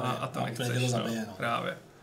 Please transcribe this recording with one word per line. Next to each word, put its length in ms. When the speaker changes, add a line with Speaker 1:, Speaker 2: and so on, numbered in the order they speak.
Speaker 1:
Právě. 180
Speaker 2:
a 80
to 120
Speaker 1:
A 120
úplně 180
Speaker 2:
nechceš, 140
Speaker 1:
tě 80
to 60
Speaker 2:
no. 60
Speaker 1:
zabije, 240
no. 100
Speaker 2:
Právě. 400